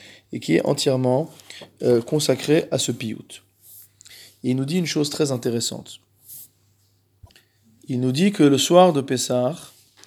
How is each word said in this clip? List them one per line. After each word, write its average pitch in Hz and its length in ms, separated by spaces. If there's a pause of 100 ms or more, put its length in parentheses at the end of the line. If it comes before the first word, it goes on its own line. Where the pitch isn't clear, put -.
(320)
et 117 60
qui 160 180
est - 100
entièrement, 131 640 (520)
euh, 120 200
consacré 147 680
à 147 60
ce 131 160
piyut. - 500 (1040)
Et 127 60
il 127 60
nous 135 100
dit 160 100
une 175 100
chose 147 220
très 143 240
intéressante. 117 680 (1900)
Il 127 120
nous 127 120
dit 185 200
que 175 100
le 143 160
soir 175 340
de 143 80
Pessah, 131 560 (500)